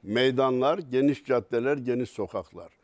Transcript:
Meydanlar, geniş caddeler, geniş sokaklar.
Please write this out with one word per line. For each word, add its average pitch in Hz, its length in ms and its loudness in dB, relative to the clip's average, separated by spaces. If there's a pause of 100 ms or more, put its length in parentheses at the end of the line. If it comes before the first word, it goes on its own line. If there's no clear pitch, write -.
Meydanlar, 127 760 2
geniş 135 460 0
caddeler, 123 520 0
geniş 123 340 -4
sokaklar. 92 580 -10 (160)